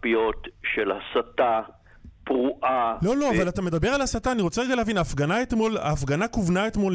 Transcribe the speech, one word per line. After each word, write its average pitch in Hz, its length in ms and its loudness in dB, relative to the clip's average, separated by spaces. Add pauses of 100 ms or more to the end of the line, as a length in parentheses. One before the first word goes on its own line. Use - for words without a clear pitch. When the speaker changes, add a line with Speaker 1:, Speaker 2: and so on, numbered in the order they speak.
Speaker 1:
פיות, 113 460 0 (280)
של 101 180 0
הסתה 117 680 0 (640)
פרועה. 127 800 0
Speaker 2:
לא, 220 140 2
לא, 285 80 0
Speaker 1:
ו- 269 120 2
Speaker 2:
אבל 180 120 2
אתה 185 140 -4
מדבר 165 260 0
על 277 120 2
הסתה, 254 320 -2
אני 226 100 0
רוצה 180 200 0
רגע 262 120 0
להבין, 226 220 0
ההפגנה 160 460 0
אתמול, 220 340 0
ההפגנה 151 520 0
כוונה 185 380 2
אתמול 202 280 0